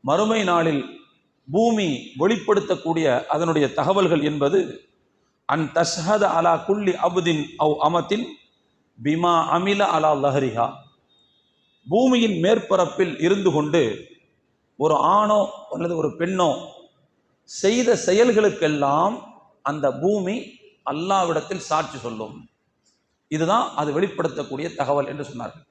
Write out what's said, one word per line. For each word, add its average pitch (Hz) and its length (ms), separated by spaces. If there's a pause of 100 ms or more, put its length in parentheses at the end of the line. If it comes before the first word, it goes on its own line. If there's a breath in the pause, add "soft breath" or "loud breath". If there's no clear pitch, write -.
மறுமை 208 440
நாளில் 165 560 (500)
பூமி 202 680
வெளிப்படுத்தக்கூடிய 165 1080
அதனுடைய 151 480
தகவல்கள் 170 460
என்பது, 147 680 (560)
"அன் 147 300
தஷ்ஹத 175 480
அலா 170 420
குல்லி 196 280
அப்தின் 170 540 (100)
அவ் 151 240
அமத்தின் 170 440 (800)
பிமா 165 380 (100)
அமில 196 280
அலா 156 340
லஹரிஹா." 135 580 (1160)
பூமியின் 226 520
மேற்பரப்பில் 180 800
இருந்து 185 320
கொண்டு 147 540 (680)
ஒரு 151 180
ஆணோ 202 520 (240)
அல்லது 170 260
ஒரு 151 120
பெண்ணோ 175 680 (680)
செய்த 233 640
செயல்களுக்கெல்லாம் 190 1160 (400)
அந்த 143 300
பூமி 190 640 (360)
அல்லாவிடத்தில் 175 680
சாட்சி 156 420
சொல்லும். 110 500 (800)
இதுதான் 165 480
அது 151 240
வெளிப்படுத்தக்கூடிய 160 720
தகவல் 143 320
என்று 147 180
சொன்னார்கள். 120 460